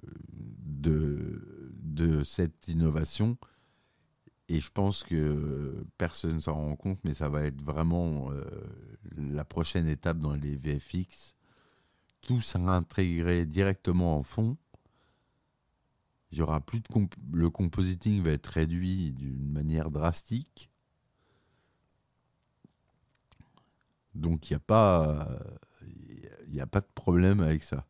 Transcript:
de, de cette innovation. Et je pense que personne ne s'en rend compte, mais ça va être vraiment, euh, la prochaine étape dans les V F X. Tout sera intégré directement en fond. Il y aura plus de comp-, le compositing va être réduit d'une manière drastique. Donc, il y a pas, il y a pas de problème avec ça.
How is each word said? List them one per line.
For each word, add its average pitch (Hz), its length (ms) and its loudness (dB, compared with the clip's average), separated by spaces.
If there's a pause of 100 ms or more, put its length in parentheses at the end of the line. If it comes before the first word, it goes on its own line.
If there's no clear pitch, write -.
(280)
de, 73 1400 -4 (100)
de 78 420 2
cette - 440 -4
innovation. 82 720 2 (1080)
Et 82 100 0
je 78 100 -4
pense 98 360 -2
que 73 840 -2 (100)
personne 82 380 -4
ne 80 60 -2
s'en 76 140 -4
rend 76 200 -4
compte, 95 300 -6
mais 76 100 -2
ça 76 140 -4
va 73 160 -2
être 69 180 -6
vraiment, 76 720 -2
euh, 69 120 -8 (720)
la 73 280 -6
prochaine 85 420 -2
étape 82 320 0
dans 76 160 -2
les 71 220 -4
V 71 240 -4
F - 140 -12
X. - 420 -8 (840)
Tout 123 200 0
sera 92 360 2
intégré 87 680 2
directement 90 720 2
en 69 60 -2
fond. 113 320 0 (1800)
Il 73 60 -8
y 82 40 4
aura 78 180 2
plus 113 200 -4
de - 80 -10
comp-, 101 280 0 (160)
le 85 160 4
compositing 92 760 0
va 80 100 4
être 73 160 -2
réduit 85 640 0
d'une 67 400 -4
manière 78 400 0
drastique. 85 760 -4 (3500)
Donc, 82 340 0
il - 40 0
y - 20 0
a 71 40 -2
pas, 82 680 4 (1200)
il 71 60 -10
y 71 60 -4
a 65 60 -6
pas 98 140 2
de - 160 -4
problème 92 420 8
avec 78 240 4
ça. 69 260 -6